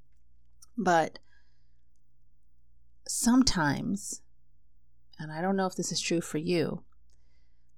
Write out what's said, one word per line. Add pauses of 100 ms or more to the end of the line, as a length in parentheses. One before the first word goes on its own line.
(760)
but (1900)
sometimes, (960)
and
I
don't
know
if
this
is
true
for
you, (960)